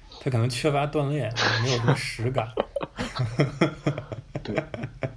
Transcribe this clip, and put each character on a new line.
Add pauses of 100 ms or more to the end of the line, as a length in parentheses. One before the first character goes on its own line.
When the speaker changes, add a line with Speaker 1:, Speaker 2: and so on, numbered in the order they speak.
(200)
Speaker 1:
他
可
能
缺
乏
锻
炼， (300)
没
有
什
么
实
感。 (1000)
Speaker 2:
<laughs>
对。 (600)